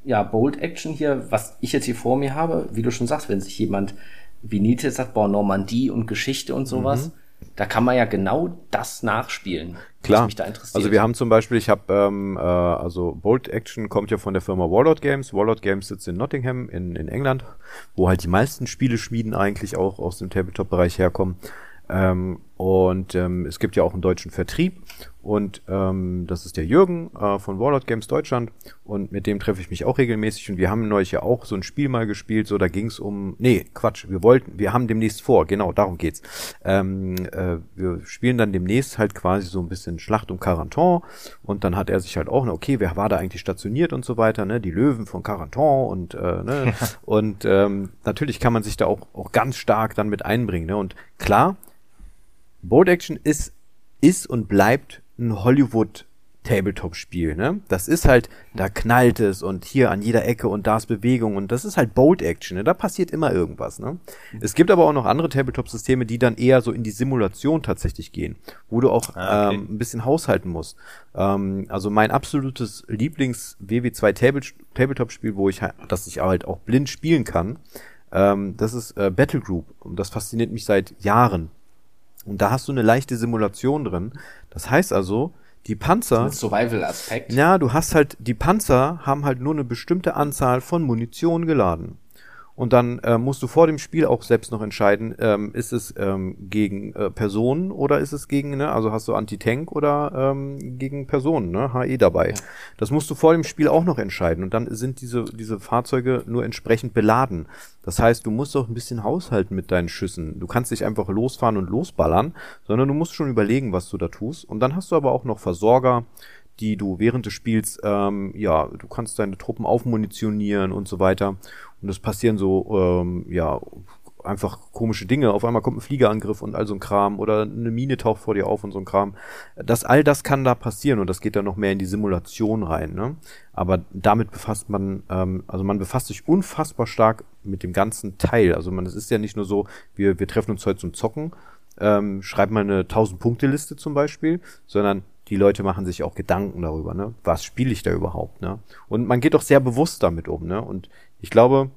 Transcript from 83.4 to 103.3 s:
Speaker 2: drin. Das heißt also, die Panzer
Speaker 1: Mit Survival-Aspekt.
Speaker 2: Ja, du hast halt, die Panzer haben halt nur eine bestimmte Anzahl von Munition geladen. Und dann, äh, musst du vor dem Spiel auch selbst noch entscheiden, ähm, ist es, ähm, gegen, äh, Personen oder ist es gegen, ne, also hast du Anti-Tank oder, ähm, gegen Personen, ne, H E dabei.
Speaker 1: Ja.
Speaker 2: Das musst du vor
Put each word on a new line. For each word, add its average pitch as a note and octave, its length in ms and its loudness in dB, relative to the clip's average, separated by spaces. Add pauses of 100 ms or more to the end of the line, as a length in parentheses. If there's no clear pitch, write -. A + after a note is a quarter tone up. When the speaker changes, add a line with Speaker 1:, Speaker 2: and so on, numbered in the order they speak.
Speaker 2:
drin. F#2+ 280 -4 (380)
Das - 180 -10
heißt D3 240 4
also, G2+ 400 0 (360)
die G#2+ 80 -2
Panzer C3 480 2
Speaker 1:
Mit C#3+ 100 -2
Survival-Aspekt. A2+ 960 -2
Speaker 2:
Ja, D#3 260 6
du C3 140 2
hast D#3+ 220 0
halt, D3+ 240 4
die A#2 160 -4
Panzer D#3 680 2
haben C#3 220 -2
halt C3 160 0
nur C#3+ 140 -2
eine C#3+ 100 -2
bestimmte E3 520 -2
Anzahl C#3 440 2
von E3+ 220 -2
Munition D#3 640 0
geladen. F2+ 520 2 (580)
Und B2 160 0
dann, A#2+ 280 4
äh, A#2 180 4
musst C3+ 240 0
du C3 60 -4
vor E3 180 6
dem D#3 100 0
Spiel D#3 300 0
auch D#3+ 160 2
selbst - 280 0
noch A2 120 -6
entscheiden, G#2+ 560 2
ähm, G#2 340 0
ist A#2+ 220 -6
es, - 240 -6
ähm, G2 380 -2 (120)
gegen, G2+ 460 -2
äh, G2 160 -2
Personen A#2 600 0
oder C#3+ 280 0
ist C#3+ 140 -2
es C#3+ 160 -10
gegen, C#3+ 280 -2
ne, C#3+ 160 -2
also A2 200 0
hast A2 160 -4
du A2+ 60 0
Anti-Tank A2 580 -2
oder, D3 380 0 (220)
ähm, C#3 460 -8
gegen C3+ 280 -6
Personen, C3+ 440 0
ne, A#2 240 -2
H B2+ 100 0
E C3 140 -2
dabei. F2 320 4
Speaker 1:
Ja. - 40 -4 (440)
Speaker 2:
Das G#2+ 120 -2
musst D3+ 200 0
du - 40 -4
vor E3 200 6